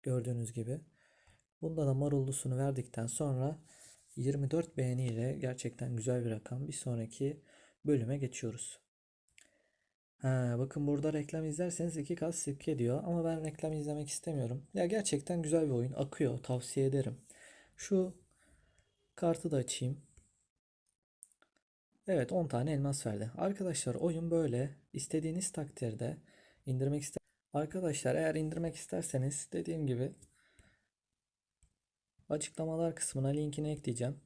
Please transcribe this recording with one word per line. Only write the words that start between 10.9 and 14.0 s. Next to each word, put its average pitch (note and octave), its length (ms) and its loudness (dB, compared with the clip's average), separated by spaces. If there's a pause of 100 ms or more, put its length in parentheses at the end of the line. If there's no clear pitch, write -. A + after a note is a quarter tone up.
reklam D#3 320 -2
izlerseniz E3 520 -2
iki D3 180 -2
kat E3 200 -2
sirke C#3+ 440 -2
diyor. B2 260 2
Ama E3+ 200 2
ben E3 200 0
reklam D#3 280 -2
izlemek D3 360 -2